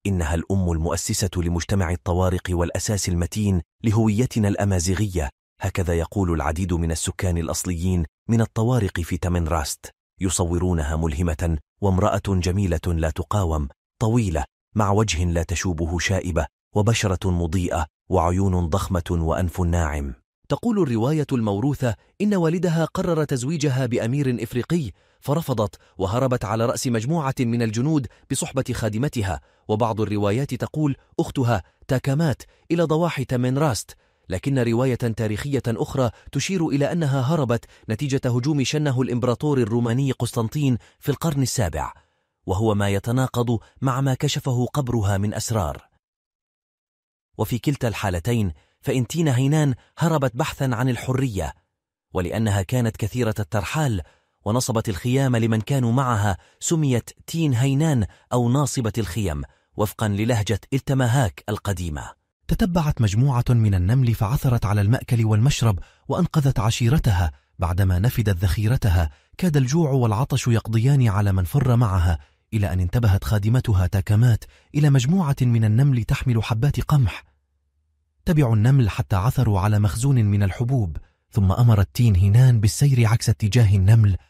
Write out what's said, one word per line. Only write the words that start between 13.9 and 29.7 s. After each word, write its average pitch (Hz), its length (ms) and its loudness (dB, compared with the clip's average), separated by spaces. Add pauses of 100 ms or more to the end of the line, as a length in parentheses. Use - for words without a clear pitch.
طويلة 107 420 0 (340)
مع 101 140 2
وجه 98 340 0
لا 85 180 0
تشوبه 85 560 -4
شائبة 85 460 -2 (280)
وبشرة 101 560 0
مضيئة 85 560 0 (240)
وعيون 90 600 2
ضخمة 82 420 -2
وأنف 85 500 0
ناعم. 76 520 -2 (360)
تقول 208 300 -2
الرواية 135 520 0
الموروثة 117 640 0 (260)
إن 208 140 0
والدها 165 500 0
قرر 170 380 -2
تزويجها 135 640 -2
بأمير 120 580 -2
إفريقي 123 480 -4 (280)
فرفضت، 139 560 -2 (220)
وهربت 123 480 -2
على 113 200 0
رأس 131 220 -2
مجموعة 135 520 -2
من 120 220 0
الجنود 120 460 0 (240)
بصحبة 131 320 -4 (100)
خادمتها، 107 680 -4 (260)
وبعض 110 340 0